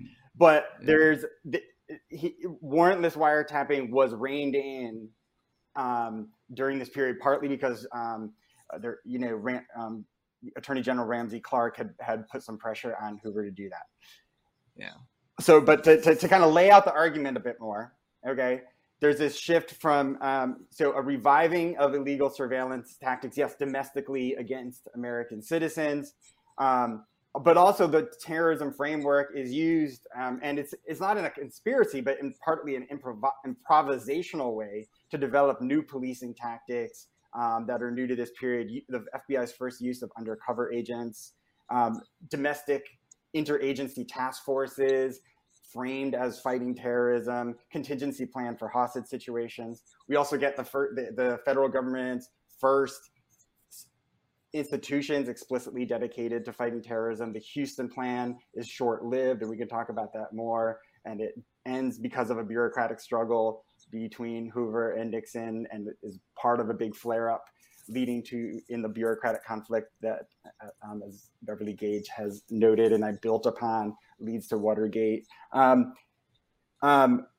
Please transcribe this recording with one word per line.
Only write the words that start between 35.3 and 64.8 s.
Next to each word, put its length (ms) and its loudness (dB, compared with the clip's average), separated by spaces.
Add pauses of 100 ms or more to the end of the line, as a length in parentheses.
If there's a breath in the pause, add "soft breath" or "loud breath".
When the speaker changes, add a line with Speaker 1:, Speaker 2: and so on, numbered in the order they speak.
Speaker 1:
new 220 0
policing 520 -10
tactics, 720 -8 (240)
um, 340 -2
that 160 -2
are 80 -4
new 160 -2
to 100 0
this 220 -4
period. 320 -2
U-, 180 -10
the 160 -6 (100)
F 140 -10
B 80 0
I's 160 -2
first 280 -10
use 220 -6
of 160 -10
undercover 540 -6
agents, 640 -8 (360)
um, 300 0 (280)
domestic 560 -2 (520)
interagency 720 -2
task 360 -8
forces 760 0 (520)
framed 440 -4
as 240 -4
fighting 340 -2
terrorism, 800 -2 (160)
contingency 560 -6
plan 300 -8
for 100 -8
hostage 400 -2
situations. 800 -10 (240 soft breath)
We 80 0
also 200 2
get 200 0
the 80 -6
fir-, 320 -4
the, 180 -6
the 300 0
federal 240 2
government's 640 -4 (280)
first 520 0 (600)
s-, 160 -20 (640)
institutions 760 -2
explicitly 560 -6
dedicated 600 -4
to 60 -10
fighting 300 -6
terrorism. 500 -6
The 60 -10
Houston 500 -8
Plan 480 -6 (180)
is 120 -10
short-lived, 760 -2
and 80 -6
we 60 -8
can 120 -8
talk 220 -6
about 240 -6
that 180 -10
more. 480 -2 (240 loud breath)
And 160 -10
it 200 -8 (240)
ends 340 -4
because 320 -4
of 80 -2
a 60 -6
bureaucratic 540 -2
struggle 640 0 (300)
between 580 -8
Hoover 420 -2